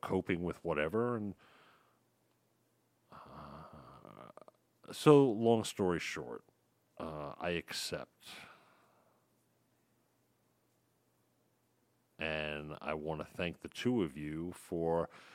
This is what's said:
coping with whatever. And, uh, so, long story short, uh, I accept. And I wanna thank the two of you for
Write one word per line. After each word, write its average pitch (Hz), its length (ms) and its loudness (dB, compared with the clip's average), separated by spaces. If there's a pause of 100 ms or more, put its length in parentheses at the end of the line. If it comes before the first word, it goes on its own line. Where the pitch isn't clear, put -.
coping 92 420 0
with 85 200 -4
whatever. 85 520 0
And, 104 180 -4 (1800)
uh, - 60 -20 (1700)
so, 147 340 10
long 113 380 4
story 90 360 2
short, - 440 -8 (560)
uh, 76 400 -8
I 87 120 -2
accept. - 760 -6 (4000)
And 76 600 -2
I 78 120 -4
wanna 78 320 -4
thank - 360 -4
the - 60 -10
two 123 360 0
of 71 120 -2
you 78 400 -6
for 82 540 0 (260)